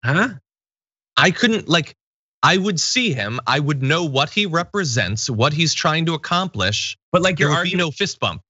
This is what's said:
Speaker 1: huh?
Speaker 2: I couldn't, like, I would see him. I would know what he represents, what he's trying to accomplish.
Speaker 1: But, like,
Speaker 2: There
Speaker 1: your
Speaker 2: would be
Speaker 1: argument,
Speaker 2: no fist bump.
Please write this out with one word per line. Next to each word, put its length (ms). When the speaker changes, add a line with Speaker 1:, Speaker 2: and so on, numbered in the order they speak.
Speaker 1:
huh? 240
Speaker 2:
I 140
couldn't, 360
like, 280
I 140
would 240
see 320
him. 340
I 140
would 240
know 220
what 240
he 160
represents, 840
what 220
he's 220
trying 320
to 80
accomplish. 840
Speaker 1:
But, 100
like, 160
Speaker 2:
There 100
Speaker 1:
your 100
Speaker 2:
would 60
be 80
Speaker 1:
argument, 160
Speaker 2:
no 40
fist 280
bump. 300